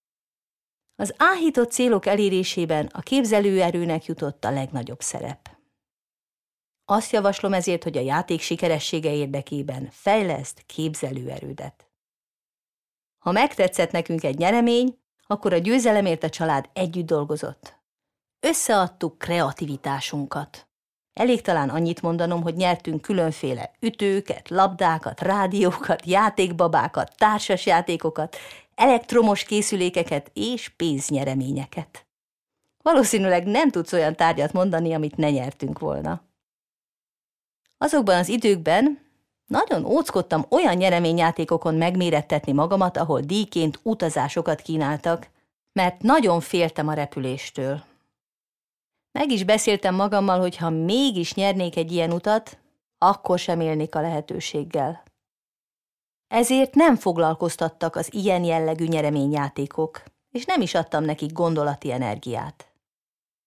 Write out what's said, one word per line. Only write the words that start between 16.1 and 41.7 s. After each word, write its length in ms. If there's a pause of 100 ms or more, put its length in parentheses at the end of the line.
a 80
család 420
együtt 340
dolgozott. 680 (640)
Összeadtuk 760
kreativitásunkat. 1500 (460)
Elég 280
talán 280
annyit 340
mondanom, 400
hogy 120
nyertünk 460
különféle 800
ütőket, 680
labdákat, 720
rádiókat, 880
játékbabákat, 1080
társasjátékokat, 1200 (380)
elektromos 680
készülékeket 920
és 340
pénznyereményeket. 1400 (760)
Valószínűleg 640
nem 240
tudsz 220
olyan 240
tárgyat 360
mondani, 420
amit 220
ne 140
nyertünk 480
volna. 440 (1600)
Azokban 380
az 120
időkben 800 (400)
nagyon 380
ódzkodtam 640
olyan 260
nyereményjátékokon 1000